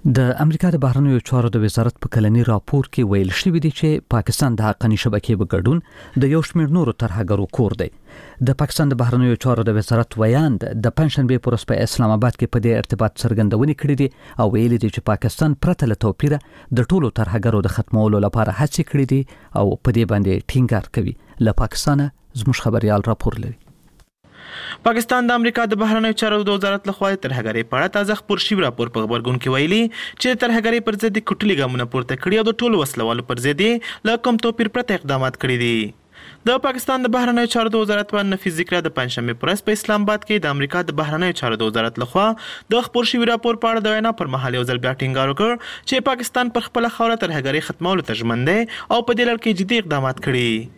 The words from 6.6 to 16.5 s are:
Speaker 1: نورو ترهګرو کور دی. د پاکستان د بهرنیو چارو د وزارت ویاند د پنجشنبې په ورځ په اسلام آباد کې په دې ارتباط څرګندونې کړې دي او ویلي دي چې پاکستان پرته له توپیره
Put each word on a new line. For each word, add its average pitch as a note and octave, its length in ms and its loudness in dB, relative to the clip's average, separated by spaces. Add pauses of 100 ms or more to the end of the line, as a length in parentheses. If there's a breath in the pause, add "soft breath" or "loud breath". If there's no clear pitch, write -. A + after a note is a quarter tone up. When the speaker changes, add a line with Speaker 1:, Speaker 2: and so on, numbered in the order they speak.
Speaker 1:
نورو B2+ 240 2
ترهګرو G2 440 0 (120)
کور A2 240 2
دی. - 60 -2 (600 loud breath)
د C3+ 140 2
پاکستان C#3+ 320 0
د A#2+ 80 -2
بهرنیو A#2+ 440 2
چارو A2+ 240 2
د G#2+ 80 2
وزارت A2+ 460 0
ویاند B2 420 2
د A2 320 -2
پنجشنبې C3 480 2
په A#2+ 60 2
ورځ - 180 -4
په A2 160 2
اسلام A2 320 2
آباد A#2 220 2
کې - 180 -2
په A2 80 0
دې A2+ 160 2
ارتباط G#2+ 400 -2
څرګندونې A2+ 580 2
کړې C#3+ 220 0
دي C3 60 2 (340 loud breath)
او G#2 160 2
ویلي A#2 240 2
دي G#2+ 80 0
چې - 240 -4
پاکستان C#3+ 480 0
پرته D3 320 2
له - 120 -4
توپیره C#3+ 380 0 (360 loud breath)